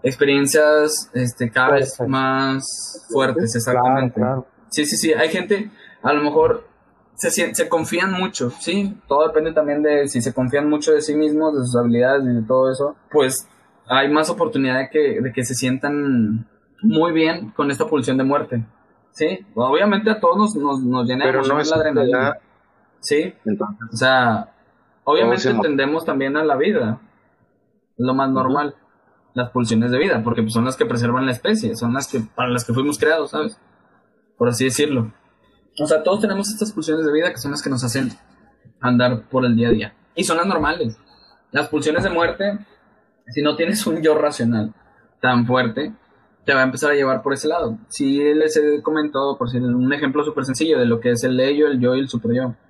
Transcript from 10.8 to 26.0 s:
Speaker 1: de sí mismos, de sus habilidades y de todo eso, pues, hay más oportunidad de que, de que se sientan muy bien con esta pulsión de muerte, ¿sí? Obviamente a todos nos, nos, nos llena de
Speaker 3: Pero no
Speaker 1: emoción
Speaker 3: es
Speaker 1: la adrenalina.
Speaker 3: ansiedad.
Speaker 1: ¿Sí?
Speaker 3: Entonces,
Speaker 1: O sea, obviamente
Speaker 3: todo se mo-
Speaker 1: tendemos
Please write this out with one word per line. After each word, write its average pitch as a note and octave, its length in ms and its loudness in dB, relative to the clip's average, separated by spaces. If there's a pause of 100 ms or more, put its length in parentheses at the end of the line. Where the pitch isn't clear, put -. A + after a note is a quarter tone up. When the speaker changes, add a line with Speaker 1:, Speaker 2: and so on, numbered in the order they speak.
Speaker 1:
de D3+ 100 4
sí D3 120 -2
mismos, D3+ 420 2
de B2+ 80 0
sus B2 120 -2
habilidades A#2+ 480 2
y B2 100 0
de A#2 80 0
todo C3 280 2
eso, C#3+ 260 -4 (140)
pues, C3 380 2 (400)
hay C#3 220 2
más D#3 200 2
oportunidad C3+ 480 0
de C3 120 -2
que, C#3+ 300 2
de B2+ 120 -4
que B2+ 120 -4
se B2+ 100 -6
sientan B2+ 920 0 (340)
muy E3 300 4
bien D#3+ 380 0
con C#3+ 200 -2
esta D3 160 -2
pulsión C3+ 300 0
de C3+ 80 2
muerte, C3+ 400 0 (480)
¿sí? F3 320 -4 (100)
Obviamente F#3+ 560 2
a G#3+ 100 0
todos G3+ 160 4
nos, G#3+ 200 0
nos, C#3 260 -2
nos B2 260 0
llena B2+ 180 -2
de C3 60 2
Speaker 3:
Pero C3+ 100 2
no C3+ 120 0
Speaker 1:
emoción D3+ 60 0
Speaker 3:
es D3+ 100 -2
Speaker 1:
la D#3+ 60 2
adrenalina. C#3 420 2
Speaker 3:
ansiedad. C#3 220 -2 (600)
Speaker 1:
¿Sí? D#3+ 320 -2 (120)
Speaker 3:
Entonces, - 460 -6
Speaker 1:
O A#2 40 -10
sea, B2 560 0 (520)
obviamente A#2+ 400 2
Speaker 3:
todo C3 80 2
se A#2 40 0
mo- A2 60 0
Speaker 1:
tendemos D3 420 0